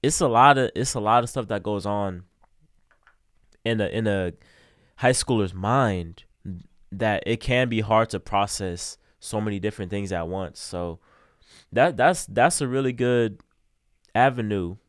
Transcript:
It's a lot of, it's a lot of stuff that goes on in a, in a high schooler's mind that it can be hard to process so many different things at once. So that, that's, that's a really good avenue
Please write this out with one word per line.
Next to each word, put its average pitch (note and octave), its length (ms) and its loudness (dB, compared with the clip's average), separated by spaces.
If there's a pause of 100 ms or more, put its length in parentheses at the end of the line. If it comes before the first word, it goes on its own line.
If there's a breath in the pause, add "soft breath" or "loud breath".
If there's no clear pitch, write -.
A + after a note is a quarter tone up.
It's D3+ 180 0
a D3+ 60 4
lot C3 320 8
of, B2+ 160 2
it's - 180 -2
a B2 60 -4
lot A2 240 4
of A#2 60 -8
stuff A#2 180 -6
that G2+ 160 -4
goes G2+ 240 -4
on G2 360 -4 (1400)
in A2+ 180 0
a, G2 60 2
in A2 180 -4
a F#2+ 280 0 (640 soft breath)
high B2+ 140 2
schooler's G#2 440 0
mind F#2+ 680 -2 (680)
that G2+ 340 -2
it A2+ 140 -2
can B2+ 280 0
be A2+ 140 -2
hard A2 300 2
to F#2+ 80 -4
process G2 760 -4 (220)
so G#2+ 220 -6
many G#2 180 -4
different G2+ 300 -6
things G2+ 220 -6
at E2 160 -4
once. F#2 320 -8
So F2 400 -8 (720 soft breath)
that, C3 260 2
that's, D#3 300 2
that's A#2+ 340 2
a C#3 60 -2
really B2+ 260 -2
good A#2+ 480 0 (720)
avenue G#2+ 600 0 (140)